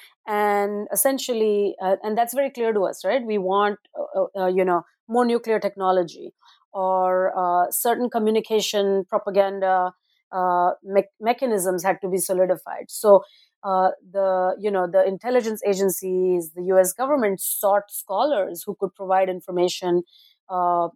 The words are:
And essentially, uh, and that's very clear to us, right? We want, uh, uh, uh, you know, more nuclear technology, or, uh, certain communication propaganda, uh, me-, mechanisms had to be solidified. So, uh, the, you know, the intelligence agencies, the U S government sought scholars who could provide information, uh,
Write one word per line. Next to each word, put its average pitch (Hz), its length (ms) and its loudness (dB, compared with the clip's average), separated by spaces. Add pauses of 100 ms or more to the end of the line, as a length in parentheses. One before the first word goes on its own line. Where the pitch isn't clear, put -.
(260)
And 208 640 0
essentially, 220 880 0
uh, 190 220 0
and 214 160 -2
that's 233 160 0
very 277 160 0
clear 233 220 -2
to 202 140 0
us, - 180 -6
right? 233 200 -2
We 214 140 -2
want, 196 400 0 (200)
uh, - 220 -4
uh, 190 240 -2
uh, - 40 2
you 185 160 2
know, 175 180 2 (260)
more 240 160 2
nuclear 226 360 0
technology, 185 720 -2 (440)
or, 185 560 0
uh, 180 380 0
certain 240 400 -2
communication 214 1000 0
propaganda, 190 840 0 (360)
uh, 180 400 2 (140)
me-, 196 340 0
mechanisms 214 640 -2
had 185 200 0
to 196 60 -4
be 185 100 0
solidified. 185 680 -2
So, 202 360 6 (400)
uh, 190 260 2 (220)
the, 196 160 0 (360)
you 214 60 -2
know, 185 160 0
the 185 160 4 (120)
intelligence 226 460 -2 (120)
agencies, 185 840 0
the 180 180 -8
U 190 60 4
S 185 140 4
government 247 480 0
sought 202 480 0
scholars 202 760 -4
who 202 140 -8
could 190 160 -6
provide 190 340 0
information, 180 760 0 (460)
uh, 175 480 0